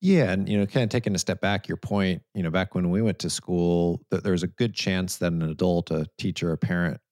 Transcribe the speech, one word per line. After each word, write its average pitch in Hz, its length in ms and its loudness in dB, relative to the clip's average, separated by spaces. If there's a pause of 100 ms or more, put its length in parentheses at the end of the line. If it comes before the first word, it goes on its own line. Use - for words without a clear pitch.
Yeah, 175 280 4
and, 98 180 0
you 104 100 2
know, 101 80 2
kinda 123 220 0
taking 110 260 -2
a 90 40 0
step 87 220 -4
back, 98 280 0
your 87 100 -4
point, 95 440 0 (120)
you 98 80 -2
know, 82 80 0
back 92 240 0
when 90 160 0
we 95 100 2
went 110 200 0
to 85 100 -4
school, 87 800 0
th-, 92 120 -2
there 101 100 0
was 87 100 0
a 90 40 -2
good 107 280 -2
chance 92 440 -2
that 87 140 0
an 85 100 -2
adult, 85 480 0
a 78 160 -2 (120)
teacher, 87 340 -2
a 80 60 -2
parent 87 420 -2 (120)